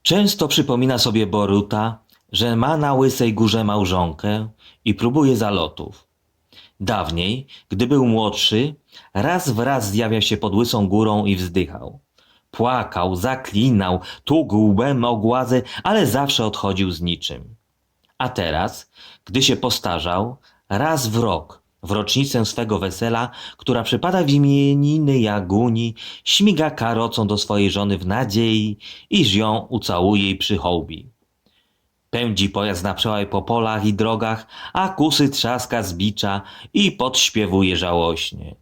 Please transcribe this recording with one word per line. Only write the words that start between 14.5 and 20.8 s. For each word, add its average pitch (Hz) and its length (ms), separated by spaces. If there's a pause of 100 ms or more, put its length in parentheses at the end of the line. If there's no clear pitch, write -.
łbem 117 480
o 120 120
głazy, 120 460 (200)
ale 196 240
zawsze 131 380
odchodził 98 460
z 80 100
niczym. 85 540 (640)
A 127 120
teraz, 85 640 (340)
gdy 123 160
się 131 140
postarzał, 98 840 (320)
raz 131 380